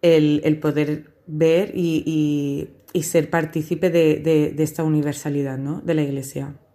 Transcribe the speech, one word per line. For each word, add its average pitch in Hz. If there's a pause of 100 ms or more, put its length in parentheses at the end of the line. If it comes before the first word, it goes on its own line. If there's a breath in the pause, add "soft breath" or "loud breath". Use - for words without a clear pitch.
el, 156
el 156
poder 151 (100)
ver 160
y, 165
y, 147 (260)
y 165
ser 160
partícipe 165
de, 156
de, 151
de 151
esta 156
universalidad, 143
¿no? 143
De 165
la 156
Iglesia. 139 (200)